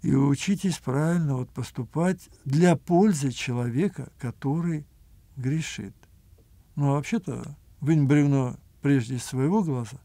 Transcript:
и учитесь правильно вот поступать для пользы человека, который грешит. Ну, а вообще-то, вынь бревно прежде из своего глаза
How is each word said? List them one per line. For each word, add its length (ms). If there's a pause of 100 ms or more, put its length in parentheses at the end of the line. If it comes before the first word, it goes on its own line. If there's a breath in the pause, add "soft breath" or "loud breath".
и 120
учитесь 640
правильно 580
вот 120
поступать 800 (160)
для 320
пользы 560
человека, 880
который 640 (520)
грешит. 580 (800)
Ну, 140
а 20
вообще-то, 640 (240)
вынь 260
бревно 500 (260)
прежде 340
из 80
своего 400
глаза 400